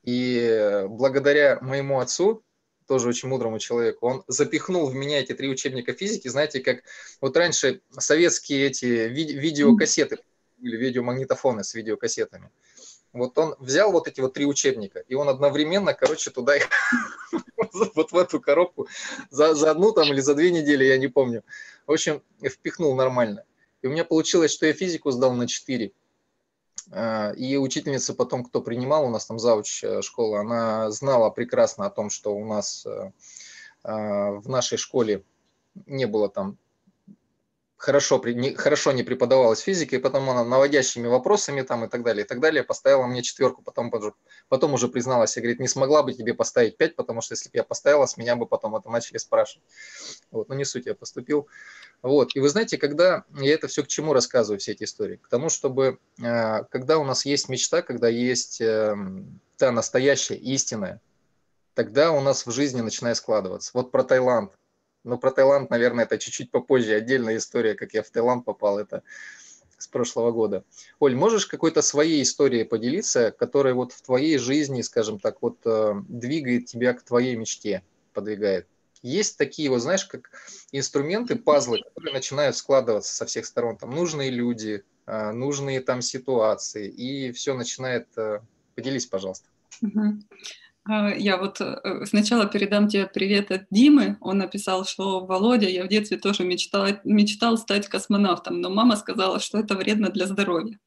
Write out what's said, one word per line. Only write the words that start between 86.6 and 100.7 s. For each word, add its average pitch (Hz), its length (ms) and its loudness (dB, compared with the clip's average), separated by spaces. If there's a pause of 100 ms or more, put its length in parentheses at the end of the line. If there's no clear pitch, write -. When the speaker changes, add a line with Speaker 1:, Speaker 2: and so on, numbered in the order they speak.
Speaker 1:
и 127 440 -8
всё 135 220 -6
начинает, 123 540 -6 (100)
э, 107 220 -4 (340)
поделись, 127 320 -6
пожалуйста. 95 420 -8 (340)
Speaker 2:
Мгм. 208 420 -2 (640)
А, 208 280 0
я 196 200 2
вот, 190 240 -6
э, - 460 -6
сначала 208 400 2
передам 208 420 2
тебе 196 180 0
привет 202 440 0
от 190 200 -2
Димы. 226 500 8
Он 190 180 -2
написал, 190 460 -2
что: 190 420 -4
«Володя, 202 420 4
я 180 160 -2
в 190 40 -8
детстве 208 300 0
тоже 196 260 0
мечтала, 196 600 0
мечтал 214 540 4
стать 208 300 -2
космонавтом, 185 720 0
но 180 100 -4
мама 214 260 4
сказала, 190 440 -2
что - 180 -4
это 208 180 -2
вредно 202 340 0
для 185 160 -2
здоровья». 196 600 -2